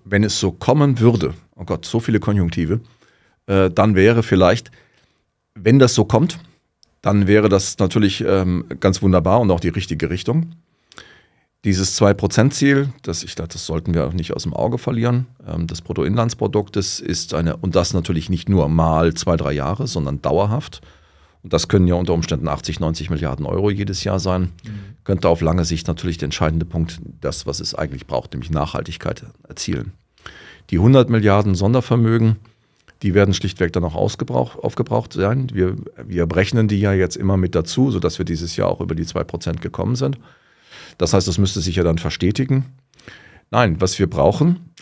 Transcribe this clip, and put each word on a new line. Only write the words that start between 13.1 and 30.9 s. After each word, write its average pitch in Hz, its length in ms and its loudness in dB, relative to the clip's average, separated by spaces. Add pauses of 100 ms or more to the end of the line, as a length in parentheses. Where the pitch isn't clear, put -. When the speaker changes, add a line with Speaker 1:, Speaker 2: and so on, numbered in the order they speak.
Speaker 1:
ich - 100 -14
dachte, 82 200 -10
das - 120 -12
sollten 82 280 -2
wir 78 120 2
auch 76 60 -6
nicht 85 220 -4
aus - 100 -8
dem 82 100 -4
Auge 123 240 -2
verlieren, 123 480 -2 (200)
ähm, 82 200 -4
des 82 140 -8
Bruttoinlandsproduktes 101 1200 -2
ist - 340 -6
eine, 82 220 0
und 85 180 -4
das 87 200 0
natürlich 85 360 -2
nicht 87 180 -4
nur 87 200 4
mal 82 460 2
zwei, 87 220 -2
drei 71 160 -2
Jahre, 85 360 -4
sondern 73 340 -6
dauerhaft. 104 580 -2 (640)
Und 85 100 -16
das 85 140 2
können 92 220 4
ja 87 80 2
unter 87 180 0
Umständen 82 320 -2
achtzig, 76 320 -4
neunzig 80 320 -4
Milliarden 76 360 -4
Euro 101 220 -2
jedes 101 360 -4
Jahr 95 160 -2
sein. 92 320 -2 (120)
Speaker 2:
Mhm. 110 60 -14 (320)
Speaker 1:
Könnte 90 260 0
auf 82 120 2
lange 85 240 2
Sicht 82 240 -4
natürlich 82 280 -4
der 76 100 -6
entscheidende 80 380 -2
Punkt, 82 360 -6 (200)
das, - 260 -6
was - 120 -6
es - 160 -8
eigentlich 67 320 -8
braucht, - 260 -6
nämlich 69 180 -8
Nachhaltigkeit - 760 -6 (240)
erzielen. - 440 -8 (800)
Die 78 80 2
hundert 123 320 6